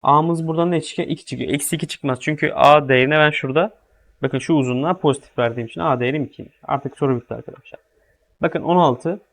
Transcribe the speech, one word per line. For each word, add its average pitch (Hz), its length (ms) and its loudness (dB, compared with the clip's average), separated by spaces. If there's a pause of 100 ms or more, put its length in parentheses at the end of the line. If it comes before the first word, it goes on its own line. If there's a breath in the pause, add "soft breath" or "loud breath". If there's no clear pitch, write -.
A'mız 160 460 2
buradan 170 220 0
ne 165 100 0
çıkıyor? - 280 -8
İki 151 160 -6
çıkıyor. 123 260 -6
Eksi 143 260 -2
iki 151 120 -6
çıkmaz. 131 320 -6
Çünkü 151 340 -2
A 139 340 6
değerine 135 300 4
ben 151 120 4
şurada 147 400 -2 (520)
bakın 135 160 -4
şu 165 160 0
uzunluğa 139 400 0
pozitif 139 440 -2
verdiğim 117 280 -2
için 165 140 -14
A 139 200 0
değerim 139 240 -2
ikiymiş. - 300 -16 (100)
Artık - 340 -6
soru 131 220 0
bitti - 140 -12
arkadaşlar. - 460 -18 (600)
Bakın 165 200 -2
on 170 140 2
altı 165 440 0 (120)